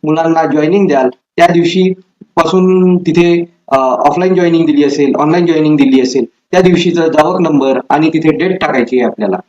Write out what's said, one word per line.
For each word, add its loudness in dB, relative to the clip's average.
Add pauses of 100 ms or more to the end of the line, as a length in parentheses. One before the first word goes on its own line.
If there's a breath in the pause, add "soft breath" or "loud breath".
मुलांना 0
जॉईनिंग 0
द्याल 0
त्या -2
दिवशी 0 (420)
पासून 2
तिथे, 0 (220)
अ, -2
ऑफलाईन 0
जॉईनिंग 0
दिली 2
असेल, 0
ऑनलाईन 0
जॉईनिंग 0
दिली 2
असेल, -2 (260)
त्या 2
दिवशीचा 0
जावक 0
नंबर 0 (100)
आणि 0
तिथे 0
डेट -2
टाकायची -2
आहे -2
आपल्याला. -6 (100)